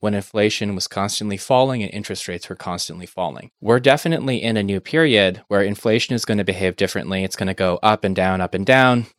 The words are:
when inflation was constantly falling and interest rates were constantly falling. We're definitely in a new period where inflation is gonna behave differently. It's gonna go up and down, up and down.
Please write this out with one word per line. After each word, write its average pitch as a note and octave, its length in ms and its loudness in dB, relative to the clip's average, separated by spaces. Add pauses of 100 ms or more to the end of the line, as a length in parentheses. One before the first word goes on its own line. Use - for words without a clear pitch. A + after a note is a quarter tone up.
when G#2 140 0
inflation G#2 600 0
was F#2 120 -4
constantly G2+ 500 -4
falling B2+ 460 0
and G2 100 -8
interest G2 360 -8
rates F2 200 -10
were F#2 80 -12
constantly F2 500 -8
falling. F2 440 -8 (100)
We're A#2 200 4
definitely C3+ 640 2
in A2+ 140 0
a G#2+ 60 2
new G2 180 -2
period G#2+ 680 2
where G2+ 140 2
inflation A2 520 0
is A2+ 100 -4
gonna G#2 200 -2
behave F#2 320 -2
differently. F#2+ 480 -2
It's - 120 -8
gonna F#2+ 180 -4
go F2+ 280 0
up G#2+ 220 2
and G2 100 -2
down, F#2+ 260 2
up F2+ 140 -2
and F#2+ 120 -4
down. B2+ 400 6 (120)